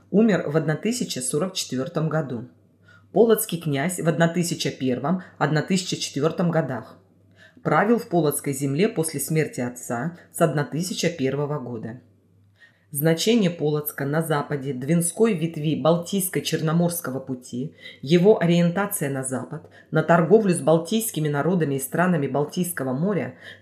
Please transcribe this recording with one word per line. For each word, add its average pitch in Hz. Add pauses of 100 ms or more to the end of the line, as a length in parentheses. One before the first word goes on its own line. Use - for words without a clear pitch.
умер 202
в 147
одна 151
тысяча 196
сорок 175
четвертом 151
году. 131 (640)
Полоцкий 214
князь 147
в 165
одна 165
тысяча 165
первом, 131 (160)
одна 147
тысяча -
четвертом 160
годах. 151 (640)
Правил 202
в -
Полоцкой 147
земле 143
после 156
смерти 151
отца 123 (160)
с -
одна 151
тысяча -
первого 139
года. 117 (880)
Значение 165
Полоцка 147
на 147
западе 147
Двинской 170
ветви 156
Балтийско-Черноморского 165
пути, 131 (280)
его 175
ориентация 170
на 135
запад, 127 (220)
на 156
торговлю 175
с 139
балтийскими 165
народами 147
и 135
странами 160
Балтийского 139
моря 147 (260)